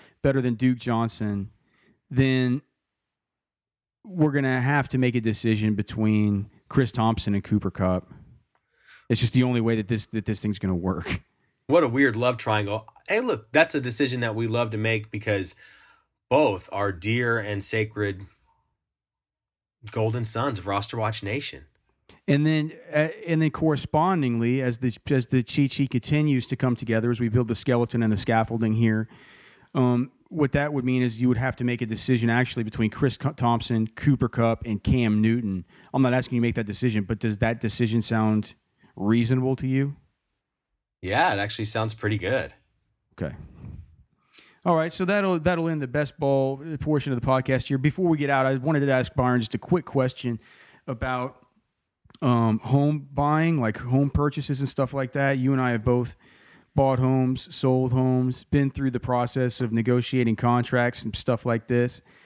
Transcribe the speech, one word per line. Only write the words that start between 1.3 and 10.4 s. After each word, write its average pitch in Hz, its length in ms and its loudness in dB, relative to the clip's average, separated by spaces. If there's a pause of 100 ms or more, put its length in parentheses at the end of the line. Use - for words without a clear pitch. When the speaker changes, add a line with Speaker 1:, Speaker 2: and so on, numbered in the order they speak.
Speaker 1:
then 131 520 2 (1400)
we're 165 280 2
gonna 131 280 0
have 135 300 0
to 135 80 -2
make 123 180 2
a 120 60 2
decision 107 540 0
between 107 760 0 (180)
Chris 127 240 0
Thompson 110 420 0
and 98 120 -2
Cooper 101 260 0
Kupp. 92 400 -2 (960)
It's 113 100 2
just 120 140 0
the 127 100 4
only 123 160 2
way 113 160 2
that 107 140 -4
this, 110 160 -2
that 110 180 -6
this 107 160 -4
thing's 104 180 -4